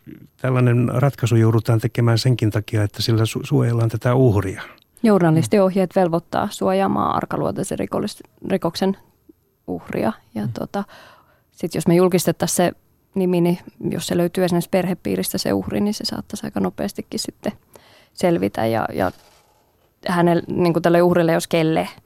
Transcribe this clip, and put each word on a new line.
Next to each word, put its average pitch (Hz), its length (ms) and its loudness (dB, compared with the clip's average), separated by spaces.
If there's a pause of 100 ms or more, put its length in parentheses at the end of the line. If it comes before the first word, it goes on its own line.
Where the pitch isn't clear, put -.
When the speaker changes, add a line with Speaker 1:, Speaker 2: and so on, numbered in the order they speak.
(420)
Speaker 1:
tällainen 123 520 2
ratkaisu 123 420 2
joudutaan 113 440 4
tekemään 117 380 2
senkin 117 320 2
takia, 104 340 -2
että - 180 -4
sillä 110 220 2
su-, 127 220 -4
suojellaan 120 440 2
tätä 123 260 0
uhria. 104 460 2 (420)
Speaker 2:
Journalistiohjeet 185 920 2
velvoittaa 175 560 0
suojaamaan 196 640 -2
arkaluonteisen - 640 -4
rikollis-, - 720 -8
rikoksen 190 480 -2 (680)
uhria. - 460 -4 (220)
Ja 214 100 -6
Speaker 3:
Mm. 208 140 -6
Speaker 2:
tota, - 240 -6 (680)
sit - 240 -8
jos 165 120 -4
me 170 80 4
julkistettaisiin 180 600 2
se 180 160 2 (440)
nimi, 180 260 2
niin 175 180 2 (320)
jos 175 160 -6
se 180 100 -2
löytyy 175 260 0
esimerkiksi 175 260 0
perhepiiristä 185 680 -4
se - 160 -2
uhri, 196 280 -4
niin 208 120 -2
se - 120 -10
saattaisi - 420 -10
aika 202 120 -8
nopeastikin 202 600 -6
sitten - 320 -8 (640)
selvitä. 180 520 -2
Ja, 113 280 -2
ja - 180 -2 (960)
hänelle, 175 400 2
niin 170 260 0
kuin 165 100 -2
tälle 170 180 4
uhrille, 175 320 4
jos 170 140 -2
kelle, 165 400 0 (180)